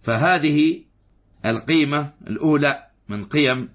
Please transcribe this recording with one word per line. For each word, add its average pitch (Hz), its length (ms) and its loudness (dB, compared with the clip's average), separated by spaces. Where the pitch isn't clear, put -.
فهذه 151 760 2
القيمة 143 640 0
الأولى 143 520 0
من 104 160 -8
قيم 127 500 0